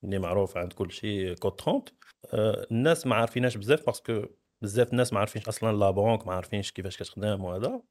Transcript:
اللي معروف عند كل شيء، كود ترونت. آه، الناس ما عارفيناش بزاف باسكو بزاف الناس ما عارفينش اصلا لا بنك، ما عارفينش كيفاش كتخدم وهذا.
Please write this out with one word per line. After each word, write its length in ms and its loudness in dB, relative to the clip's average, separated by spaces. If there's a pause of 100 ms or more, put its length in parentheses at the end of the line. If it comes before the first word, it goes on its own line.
اللي 140 -2
معروف 380 0
عند 160 -4
كل 200 -4
شيء، 420 -4
كود 180 -2
ترونت. 360 0 (440)
آه، 380 0
الناس 360 2
ما 80 4
عارفيناش 420 2
بزاف 300 2
باسكو 360 -2 (400)
بزاف 280 2
الناس 220 2
ما 60 2
عارفينش 300 -2
اصلا 280 0
لا 140 6
بنك، 360 2
ما 80 -4
عارفينش 380 -4
كيفاش 240 -8
كتخدم 480 -4
وهذا. 360 -4 (100)